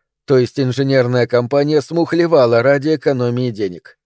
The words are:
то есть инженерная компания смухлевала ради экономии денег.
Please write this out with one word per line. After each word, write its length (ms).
то 120
есть 220
инженерная 680
компания 540
смухлевала 800
ради 340
экономии 560
денег. 540